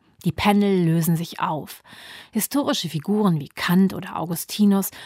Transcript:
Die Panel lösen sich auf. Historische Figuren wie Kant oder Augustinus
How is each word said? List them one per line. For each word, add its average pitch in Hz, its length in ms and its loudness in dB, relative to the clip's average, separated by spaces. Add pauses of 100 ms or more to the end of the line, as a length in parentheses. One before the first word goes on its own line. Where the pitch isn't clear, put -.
(240)
Die 180 80 0
Panel 202 520 2
lösen 165 300 2
sich 165 240 -6
auf. 170 460 -8 (480)
Historische 262 560 -2
Figuren 180 500 0
wie 143 100 -10
Kant 190 460 2
oder - 240 -10
Augustinus 196 720 0 (160)